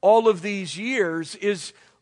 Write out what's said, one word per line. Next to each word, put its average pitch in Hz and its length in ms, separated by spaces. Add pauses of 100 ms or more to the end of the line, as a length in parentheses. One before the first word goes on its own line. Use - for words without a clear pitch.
all 226 280
of 180 140
these 190 340
years 185 600
is 196 360 (280)